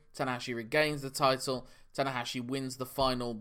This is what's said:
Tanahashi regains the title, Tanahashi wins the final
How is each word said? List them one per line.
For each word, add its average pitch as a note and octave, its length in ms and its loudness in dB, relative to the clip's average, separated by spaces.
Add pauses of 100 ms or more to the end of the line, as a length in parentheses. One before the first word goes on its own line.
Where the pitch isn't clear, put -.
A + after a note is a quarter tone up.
(160)
Tanahashi B2+ 380 -2
regains D3 460 2
the C#3 100 -6
title, C3 560 2 (300)
Tanahashi B2+ 480 -2
wins C3 320 -4
the B2+ 80 -6
final B2 560 0